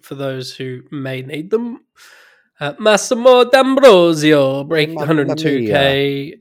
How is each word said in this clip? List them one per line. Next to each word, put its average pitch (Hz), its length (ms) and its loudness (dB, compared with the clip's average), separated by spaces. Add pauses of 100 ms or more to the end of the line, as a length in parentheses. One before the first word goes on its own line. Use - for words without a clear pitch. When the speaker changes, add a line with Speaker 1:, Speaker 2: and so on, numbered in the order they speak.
Speaker 1:
for - 140 -16
those 131 400 -10
who 131 260 -12 (100)
may 131 300 -10
need 151 280 -12
them. 233 360 -6 (760)
Uh, 147 180 -8
Massimo 233 720 2
D'Ambrosio, 170 1160 4
break 156 240 -2
Speaker 2:
Mamma 160 180 -8
Speaker 1:
hundred 151 220 0
and 151 100 -4
two 139 260 -2
K 139 640 -2
Speaker 2:
mia. - 140 -18